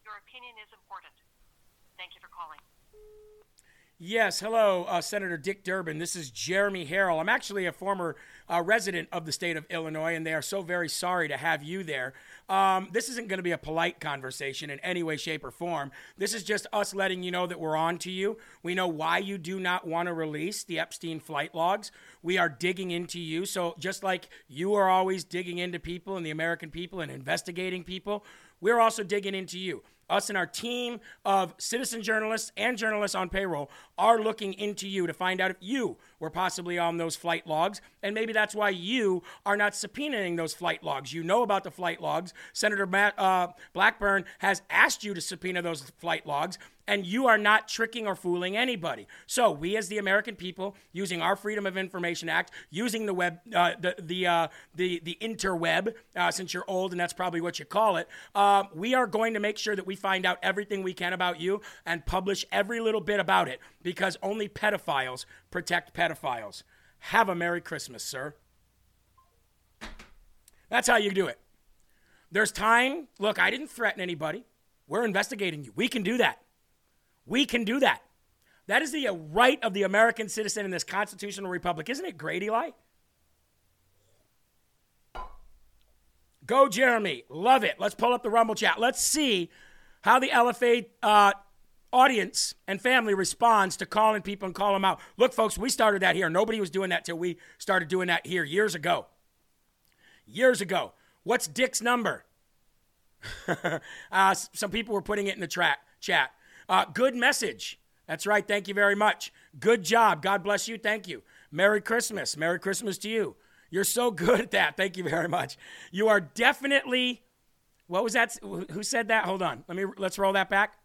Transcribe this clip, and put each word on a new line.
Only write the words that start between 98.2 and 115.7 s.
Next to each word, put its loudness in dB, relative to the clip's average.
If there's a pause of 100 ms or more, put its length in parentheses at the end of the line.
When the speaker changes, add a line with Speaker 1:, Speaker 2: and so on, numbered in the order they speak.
Speaker 2:
here 0
years 0
ago. 0 (1200)
Years 4
ago. -2 (300)
What's 0
Dick's 0
number? 0 (1200)
<laughs> -
Uh, -2 (320)
s-, 2
some -4
people -4
were 0
putting -2
it -2
in -8
the -6
tra-, 0 (220)
chat. 2 (360)
Uh, 4
good 0
message. -2 (280)
That's -6
right. 2
Thank -2
you -6
very 4
much. 2 (280)
Good 4
job. 4
God 2
bless -2
you. -8
Thank -2
you. -10 (300)
Merry 4
Christmas. -2
Merry -2
Christmas -4
to -8
you. -2 (340)
You're -2
so 2
good 4
at -6
that. 2
Thank -2
you -8
very -2
much. -4 (340)